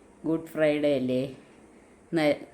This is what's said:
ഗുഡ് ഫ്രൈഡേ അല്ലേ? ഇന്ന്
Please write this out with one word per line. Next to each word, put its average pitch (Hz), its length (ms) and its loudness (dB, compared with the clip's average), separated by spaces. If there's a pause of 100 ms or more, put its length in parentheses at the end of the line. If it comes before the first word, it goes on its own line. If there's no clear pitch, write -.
(240)
ഗുഡ് 160 280 -4
ഫ്രൈഡേ 147 440 2
അല്ലേ? 127 260 0 (880)
ഇന്ന് 151 220 2 (200)